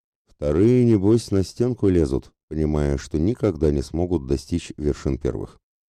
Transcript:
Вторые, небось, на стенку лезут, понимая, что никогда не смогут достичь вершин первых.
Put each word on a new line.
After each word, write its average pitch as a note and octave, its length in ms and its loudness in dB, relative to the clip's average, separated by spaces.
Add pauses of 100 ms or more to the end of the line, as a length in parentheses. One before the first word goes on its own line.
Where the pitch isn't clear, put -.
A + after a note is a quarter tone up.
(280)
Вторые, G#2+ 580 2
небось, A2 460 2
на G2 120 2
стенку A#2+ 440 -2
лезут, D2+ 440 0 (180)
понимая, D2+ 480 0
что - 200 -8
никогда D#2+ 540 0
не C#2+ 100 0
смогут E2 460 -4
достичь C#2 500 -4
вершин C#2+ 400 -2
первых. A1 420 -8 (300)